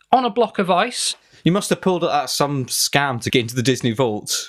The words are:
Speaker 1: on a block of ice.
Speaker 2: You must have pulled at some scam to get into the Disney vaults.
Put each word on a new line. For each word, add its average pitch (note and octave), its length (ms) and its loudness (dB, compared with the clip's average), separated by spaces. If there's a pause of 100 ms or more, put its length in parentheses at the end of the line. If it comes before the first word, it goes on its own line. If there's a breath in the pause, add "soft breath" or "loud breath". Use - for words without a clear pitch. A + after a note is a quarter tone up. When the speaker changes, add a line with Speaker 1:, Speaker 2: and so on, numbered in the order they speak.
(100)
Speaker 1:
on B3+ 140 4
a A#3+ 60 -2
block A3+ 280 -2
of F#3 140 2
ice. G#3 420 0 (280 soft breath)
Speaker 2:
You E3 100 4
must G3 180 -2
have F3 100 0
pulled F3+ 240 0
at C#3+ 240 0
some C#3+ 380 -2
scam C#3 560 0
to B2 80 -4
get C3 100 4
into A2+ 140 -4
the B2+ 80 0
Disney B2 300 0
vaults. A2 560 -2